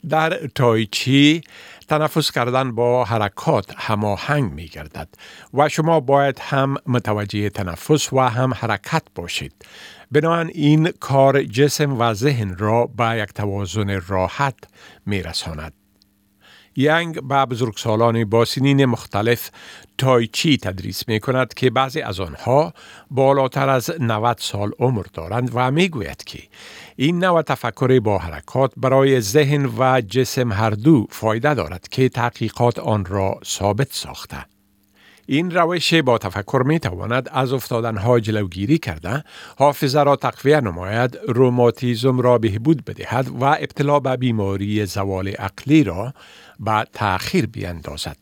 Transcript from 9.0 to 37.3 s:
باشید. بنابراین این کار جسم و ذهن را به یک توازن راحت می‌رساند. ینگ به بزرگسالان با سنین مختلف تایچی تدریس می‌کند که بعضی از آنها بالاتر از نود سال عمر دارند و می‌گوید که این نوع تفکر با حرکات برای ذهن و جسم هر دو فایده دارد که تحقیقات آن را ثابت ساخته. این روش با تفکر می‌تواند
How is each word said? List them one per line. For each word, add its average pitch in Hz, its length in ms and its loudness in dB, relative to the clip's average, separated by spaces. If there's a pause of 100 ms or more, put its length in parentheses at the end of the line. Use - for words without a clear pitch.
باشید. 85 380 -8 (600)
بنابراین 165 420 0
این 156 360 4 (100)
کار 135 420 4
جسم 135 580 0
و 117 140 2
ذهن 107 420 -2
را 110 300 0
به 113 360 -2
یک 101 100 -8
توازن 98 760 -4
راحت 95 480 -2 (520)
می‌رساند. 82 680 -6 (1040)
ینگ 151 520 0
به 135 180 2
بزرگسالان 117 800 0
با 113 200 4
سنین 139 400 2
مختلف 113 680 -2 (480)
تایچی 127 580 2
تدریس 98 520 -8
می‌کند 127 460 -2
که 127 160 0
بعضی 127 300 -2
از 104 200 -8
آنها 123 520 0 (380)
بالاتر 135 580 2
از 131 220 0 (100)
نود 113 400 0
سال 104 380 -4
عمر 117 340 0
دارند 110 420 -4
و 127 160 0
می‌گوید 139 540 -2
که - 140 -16 (580)
این 175 280 0
نوع 170 180 4
تفکر 127 580 2
با 104 180 0
حرکات 85 580 -2
برای 135 440 4
ذهن 139 580 2
و 131 220 4
جسم 120 520 -2
هر 110 180 2
دو 110 400 4
فایده 113 440 0
دارد 90 340 -6
که 127 200 2
تحقیقات 120 680 0
آن 104 260 0
را 95 400 -2
ثابت 104 480 -2
ساخته. - 520 -12 (840)
این 170 200 0
روش 170 440 0
با 127 240 4
تفکر 101 480 -2
می‌تواند 120 680 -2